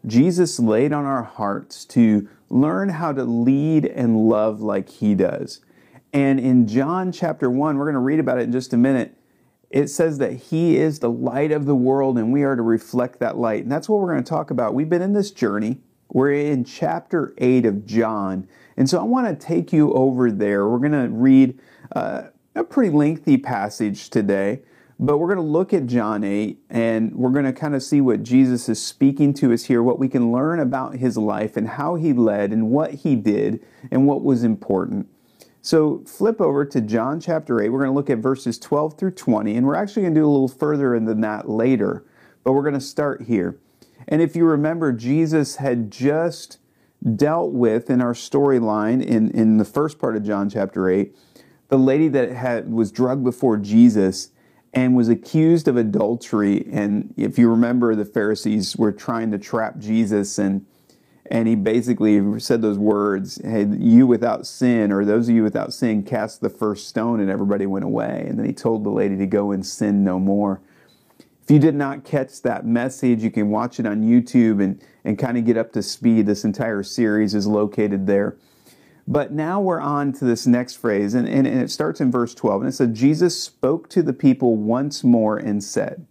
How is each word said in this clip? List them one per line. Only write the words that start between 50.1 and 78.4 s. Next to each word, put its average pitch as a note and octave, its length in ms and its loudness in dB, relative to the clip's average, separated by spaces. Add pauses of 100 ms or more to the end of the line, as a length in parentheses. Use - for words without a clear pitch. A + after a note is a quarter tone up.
of G#2 80 -4
John G2+ 260 -2
chapter F#2+ 400 -2
eight, - 260 0 (540)
the C3+ 80 4
lady C3 320 4
that B2+ 220 0
had, A#2+ 400 -6
was A2+ 200 0
drugged B2+ 320 -2
before B2 340 0
Jesus G#2 720 4 (440)
and B2+ 220 2
was A#2 120 4
accused D#3 600 2
of B2 100 2
adultery. G#2 960 0
And G#2 440 -2
if - 240 -2
you A#2+ 100 6
remember, A#2+ 460 2
the G#2 100 -2
Pharisees G#2 720 -2
were G#2 160 2
trying A2+ 400 -6
to G2+ 60 -4
trap A2 400 -6
Jesus, G#2+ 600 0
and, G2 280 -2 (600)
and A2+ 200 0
he A2+ 80 4
basically G#2+ 840 2
said A2+ 220 0
those G#2 180 0
words, G2+ 640 0
"Hey, A2 220 -2
you A#2 420 6
without A#2 380 0
sin, A#2 460 0
or G2 140 0
those A2+ 240 2
of A#2 60 4
you A2+ 80 4
without G#2+ 300 -2
sin, A2 300 -2
cast A2 380 -6
the A2 80 -2
first G#2 380 -6
stone," A2+ 320 -2
and G2 100 0
everybody G2+ 360 -2
went G2 200 -4
away. A2+ 420 -4
And - 100 -6
then A2 80 -4
he - 80 -4
told A2 300 -4
the G#2 60 -4
lady G2+ 280 -2
to G2 100 -2
go G2+ 240 0
and G2 140 -4
sin G2+ 380 0
no F#2 160 0
more. G2 420 -2 (840)
If - 60 -18
you D3+ 80 6
did D3 180 4
not C#3+ 280 -6
catch - 400 -6
that A2+ 240 -4
message, A#2+ 560 0
you A2 80 -2
can G#2 180 -2
watch A#2 300 -4
it A2+ 80 -2
on G#2+ 160 -2
YouTube A#2 600 4
and, G2 160 -2 (240)
and G#2 140 -2
kinda B2 240 -2
get A2+ 160 2
up A2+ 160 -4
to G#2+ 80 -2
speed. A2+ 460 0
This G#2 180 -2
entire G#2+ 380 -2
series G#2+ 500 0
is G#2 140 -2
located G#2 580 0
there. G2+ 320 0 (720)